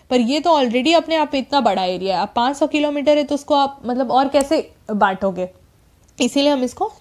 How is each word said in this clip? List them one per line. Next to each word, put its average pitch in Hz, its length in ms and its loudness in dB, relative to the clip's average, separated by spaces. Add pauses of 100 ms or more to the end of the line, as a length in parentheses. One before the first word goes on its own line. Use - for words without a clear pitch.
(100)
पर 254 100 2
ये 269 200 0
तो 349 100 0
already 262 440 2
अपने 320 220 0
आप 294 180 0
में 269 60 0
इतना 277 200 -2
बड़ा 196 240 0
एरिया 185 320 -2
है, 175 60 -2
अब 202 140 -6
पाँच 254 200 0
सौ 311 100 0
किलोमीटर 294 500 0
है 294 80 2
तो 285 100 -4
उसको 285 200 -2
आप 277 320 0
मतलब 247 240 -2
और 269 180 2
कैसे 277 440 0 (180)
बांटोगे? 190 600 -2 (720)
इसीलिए 277 300 2
हम 269 120 0
इसको 359 380 -4